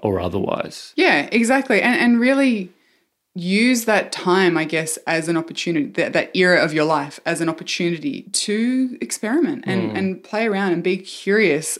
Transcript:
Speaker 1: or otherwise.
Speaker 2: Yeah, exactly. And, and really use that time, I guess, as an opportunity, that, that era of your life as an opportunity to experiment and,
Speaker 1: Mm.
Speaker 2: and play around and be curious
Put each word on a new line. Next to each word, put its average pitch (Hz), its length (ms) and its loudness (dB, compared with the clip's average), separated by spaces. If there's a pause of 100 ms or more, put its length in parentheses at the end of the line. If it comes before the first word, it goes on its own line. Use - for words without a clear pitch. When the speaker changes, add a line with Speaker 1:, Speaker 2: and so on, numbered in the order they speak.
Speaker 1:
or 98 180 0
otherwise. - 760 -4
Speaker 2:
Yeah, 220 360 2
exactly. 240 480 2
And, - 180 2
and 240 220 4
really 247 500 2 (640)
use 220 500 2
that 208 280 0
time, 180 440 2
I 160 80 0
guess, 160 320 -4 (100)
as 165 220 -2
an 170 80 0
opportunity, 160 560 -2
that, - 220 -2
that - 200 0
era 180 280 4
of 156 100 0
your 151 140 2
life 143 400 -2
as 165 160 -2
an 165 80 0
opportunity 160 720 -4 (100)
to 247 680 -2
experiment 240 680 -2
and, - 260 0
Speaker 1:
Mm. 208 60 -6
Speaker 2:
and 190 260 -4
play 220 220 -2
around 196 260 0
and 170 100 0
be 185 140 0
curious 185 840 0